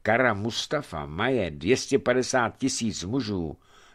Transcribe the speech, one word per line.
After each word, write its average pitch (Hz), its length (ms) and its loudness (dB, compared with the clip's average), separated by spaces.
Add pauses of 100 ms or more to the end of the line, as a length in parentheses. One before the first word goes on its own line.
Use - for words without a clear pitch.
Kara 117 320 4
Mustafa 101 720 -4
maje 95 460 0
dvě 80 260 2
stě - 220 2
padesát 123 580 0
tisíc 120 460 -2
mužů 101 540 -2 (380)